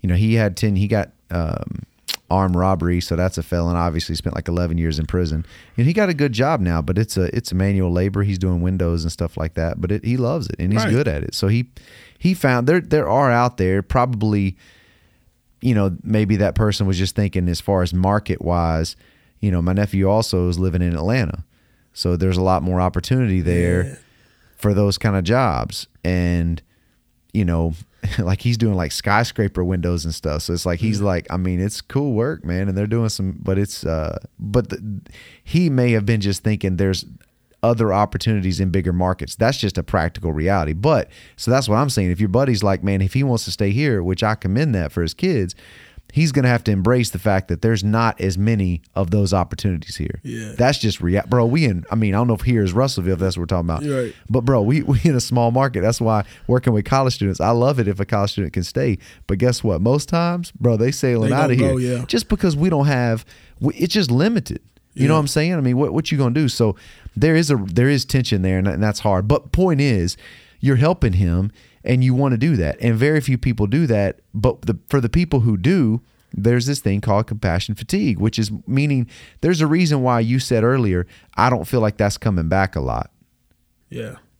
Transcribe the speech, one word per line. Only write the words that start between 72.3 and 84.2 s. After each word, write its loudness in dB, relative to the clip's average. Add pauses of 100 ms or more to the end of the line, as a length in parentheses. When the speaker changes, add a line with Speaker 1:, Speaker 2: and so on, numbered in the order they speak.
Speaker 1:
do 2
that. 0
And 2
very 2
few 0
people 0
do 2
that. 0 (160)
But 0
the, -2 (100)
for 2
the 0
people 0
who 2
do, 2 (320)
there's 2
this -2
thing 0
called 0
compassion -2
fatigue, -2
which 0
is -2 (160)
meaning 0 (340)
there's 0
a 4
reason 2
why 2
you 0
said 0
earlier, 2 (300)
"I 4
don't -2
feel 0
like 0
that's 0
coming 0
back 0
a -4
lot." -4 (800)
Speaker 2:
Yeah. -12 (240)